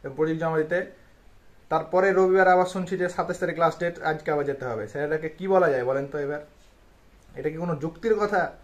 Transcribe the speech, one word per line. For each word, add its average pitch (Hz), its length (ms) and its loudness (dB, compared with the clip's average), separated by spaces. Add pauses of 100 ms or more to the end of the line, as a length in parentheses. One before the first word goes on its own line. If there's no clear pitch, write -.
(160)
প্রজেক্ট 160 260 -2
জমা 160 200 0
দিতে। 170 160 -2 (920)
তারপরে 160 340 0 (120)
রবিবার 185 360 6
আবার 180 200 4
শুনছি 185 280 -4
যে 180 40 0 (100)
সাতাশ 175 260 -4
তারিখ 170 200 -4
last 160 200 2
date, 170 140 -4 (140)
আজকে 156 240 -6
আবার 147 160 -2
যেতে 135 200 -6
হবে। 107 220 -6
স্যার, 143 160 -4
এটাকে 156 280 -4
কি 180 80 -12 (100)
বলা 180 180 6
যায় 123 180 0
বলেন 139 220 -2
তো? 151 40 -8 (100)
এবার 147 140 -6 (960)
এটা 139 140 -4
কি 160 120 -10
কোনো 175 180 -2
যুক্তির 214 400 2
কথা? 202 200 2 (220)